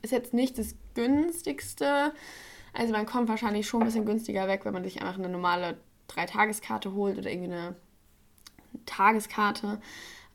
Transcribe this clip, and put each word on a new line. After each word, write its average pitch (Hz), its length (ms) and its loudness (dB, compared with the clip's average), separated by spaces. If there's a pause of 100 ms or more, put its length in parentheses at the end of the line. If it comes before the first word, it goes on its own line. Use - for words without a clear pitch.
Ist 220 80 -2
jetzt 240 220 0
nicht 254 240 2
das 214 180 -4 (180)
günstigste. 285 1200 2 (600)
Also 233 200 2
man 214 140 2
kommt 240 220 2
wahrscheinlich 214 380 2
schon 233 140 2
ein 226 60 6
bisschen 220 180 2
günstiger 208 420 0
weg, 196 160 0
wenn 208 100 -2
man 185 120 -4
sich 185 160 -8
einfach 185 160 -4
eine 185 100 -4
normale 175 500 0 (300)
Dreitageskarte 214 840 -2
holt 202 240 0
oder 196 140 -4
irgendwie 180 200 -4
eine 175 240 -6 (1120)
Tageskarte. 208 920 2 (560)